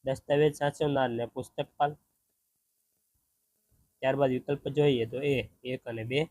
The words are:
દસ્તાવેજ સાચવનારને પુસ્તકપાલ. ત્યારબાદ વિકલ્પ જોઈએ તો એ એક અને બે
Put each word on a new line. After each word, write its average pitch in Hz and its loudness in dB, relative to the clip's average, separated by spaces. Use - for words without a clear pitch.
દસ્તાવેજ 143 2
સાચવનારને 135 0
પુસ્તકપાલ. 147 -4
ત્યારબાદ 135 2
વિકલ્પ 143 -4
જોઈએ 135 2
તો 123 -8
એ 135 0
એક 127 -6
અને 113 -8
બે 135 -2